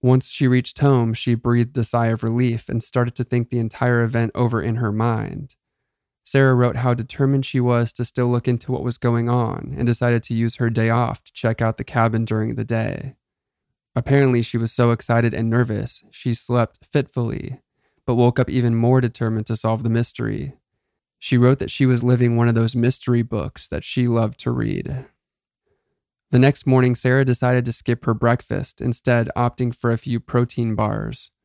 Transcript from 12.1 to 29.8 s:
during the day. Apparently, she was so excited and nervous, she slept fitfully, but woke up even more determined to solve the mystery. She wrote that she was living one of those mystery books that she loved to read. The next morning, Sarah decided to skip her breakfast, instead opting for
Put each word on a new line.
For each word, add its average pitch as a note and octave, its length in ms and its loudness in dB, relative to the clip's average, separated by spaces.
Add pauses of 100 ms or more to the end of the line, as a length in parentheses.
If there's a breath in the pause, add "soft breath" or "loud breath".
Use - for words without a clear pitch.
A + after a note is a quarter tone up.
during A2 300 -2
the A2+ 100 -6
day. A2+ 500 -4 (800)
Apparently, C3 480 2
she A#2 160 -4
was A2+ 140 -2
so A#2+ 180 2
excited A#2 420 0
and A2+ 160 -2
nervous, A2+ 640 -2
she - 240 -4
slept - 500 -2
fitfully, - 760 -4 (440)
but B2 100 0
woke A#2+ 240 4
up B2+ 120 0
even A#2+ 240 2
more A#2+ 260 4
determined A2+ 460 -2
to A2 100 -4
solve A2 260 -2
the A2+ 80 -2
mystery. A#2 640 -4 (640)
She - 180 0
wrote B2+ 220 6
that - 120 -6
she - 140 0
was B2 180 2
living A#2+ 340 2
one A#2 120 4
of A#2 60 2
those A2+ 200 2
mystery A#2+ 460 0
books G#2 480 -6
that - 160 -6
she B2 240 -2
loved A#2 320 0
to B2 100 -4
read. A#2+ 540 -4 (1300)
The B2 80 4
next C3+ 280 4
morning, B2+ 280 4
Sarah C3 320 2
decided B2 380 2
to A#2+ 80 -4
skip - 340 -4
her A#2 80 2
breakfast, - 680 -2
instead A#2 560 0
opting A#2+ 380 -2
for - 160 -2